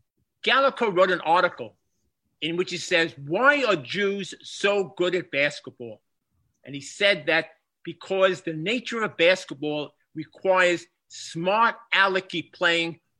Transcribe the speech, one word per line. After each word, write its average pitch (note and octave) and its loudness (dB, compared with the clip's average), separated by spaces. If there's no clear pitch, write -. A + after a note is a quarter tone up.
Gallico A#3+ 2
wrote F#3 4
an F3 0
article E3 2
in E3 -4
which F#3 -2
he F3 -6
says, E3 0
"Why C4 2
are G#3 2
Jews G3 -4
so G3+ -2
good F3+ 0
at F3+ -6
basketball?" C3 -4
And C#3 -14
he C#3 -10
said F#3+ -2
that D#3+ 0
because F#3+ 0
the E3 -6
nature A3 -4
of G3 -6
basketball D3+ 0
requires F3 0
smart G#3 0
alecky F#3 0
playing, E3+ -2